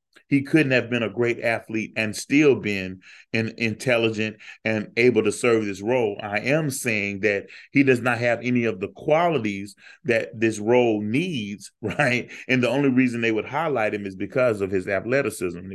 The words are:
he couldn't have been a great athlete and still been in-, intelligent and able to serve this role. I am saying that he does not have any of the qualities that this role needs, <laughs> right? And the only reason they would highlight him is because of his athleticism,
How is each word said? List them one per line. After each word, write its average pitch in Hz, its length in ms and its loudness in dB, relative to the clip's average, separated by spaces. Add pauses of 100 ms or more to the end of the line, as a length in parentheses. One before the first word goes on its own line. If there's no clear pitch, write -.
(280)
he 139 140 2
couldn't 139 300 2
have 117 180 2
been 117 140 0
a 104 60 -2
great 117 320 0
athlete 113 540 -4
and 110 200 -4
still 143 400 4
been 95 460 -6 (320)
in-, 113 240 -2
intelligent 113 800 0 (260)
and 110 320 -2
able 120 280 6
to 104 80 0
serve 113 340 2
this 98 160 -8
role. 110 420 0
I 104 160 -4
am 143 300 0
saying 101 520 -4
that 101 260 0 (240)
he 139 120 4
does 127 180 4
not 117 180 0
have 120 220 0
any 123 240 0
of 101 140 -2
the 98 80 -6
qualities 117 880 -2 (300)
that 113 340 -2
this 110 200 2
role 113 420 4
needs, 110 760 -4
<laughs> - 40 -18
right? 123 500 -2 (160)
And 127 160 2
the 120 60 2
only 139 200 2
reason 123 320 2
they 113 100 2
would 107 140 -2
highlight 131 480 -2
him 101 120 -6
is 98 100 -8
because 104 460 0
of 95 100 -2
his 92 160 -2
athleticism, 98 880 -4